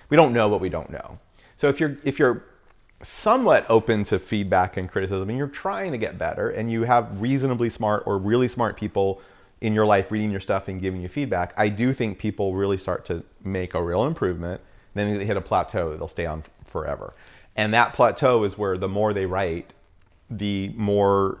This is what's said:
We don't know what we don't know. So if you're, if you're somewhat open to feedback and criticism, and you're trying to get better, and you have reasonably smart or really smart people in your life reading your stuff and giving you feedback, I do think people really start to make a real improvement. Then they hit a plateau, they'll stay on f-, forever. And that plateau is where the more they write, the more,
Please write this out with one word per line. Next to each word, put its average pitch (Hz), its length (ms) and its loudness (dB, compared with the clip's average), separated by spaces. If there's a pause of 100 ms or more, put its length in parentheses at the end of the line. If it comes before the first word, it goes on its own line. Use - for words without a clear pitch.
We 147 80 2
don't 151 160 8
know 113 160 4
what 104 120 2
we 92 100 -2
don't 80 200 -8
know. - 280 -14 (380)
So 147 120 2
if 139 120 0
you're, 147 220 -2
if 135 160 -2
you're 127 260 2 (580)
somewhat 208 680 4
open 110 360 4
to 101 140 0
feedback 95 580 0
and 92 120 -6
criticism, 95 400 -2
and 120 100 -4
you're 143 80 -4
trying 190 460 -6
to 123 60 -4
get 90 200 -6
better, - 320 -2
and 113 200 -4
you 113 120 0
have 113 380 2
reasonably 123 480 0
smart 107 380 0
or 101 120 0
really 113 300 2
smart 117 280 -2
people 98 440 -2 (400)
in 110 120 0
your 107 140 4
life 98 240 4
reading 107 200 -2
your 98 100 -4
stuff 95 280 -4
and 92 120 -8
giving 92 200 -4
you 90 80 -8
feedback, 98 480 -4
I 107 120 2
do 113 240 0
think 110 260 -4
people 101 360 -2
really 98 240 0
start - 280 -6
to 85 160 -6 (220)
make 92 300 -6
a 87 80 -2
real 87 240 0
improvement. 90 540 -4 (340)
Then 104 240 -2
they 98 80 -6
hit 104 100 0
a 95 60 -4
plateau, 87 540 -2
they'll 82 120 -8
stay 85 180 -6
on 80 140 -6
f-, - 100 -16 (140)
forever. 73 480 -8 (420)
And 107 200 0
that 117 180 4
plateau 120 520 4
is 98 120 -2
where 95 220 -2
the 95 100 -2
more 104 240 0
they 98 140 -2
write, 90 460 -4 (560)
the 98 460 -4
more, 98 640 2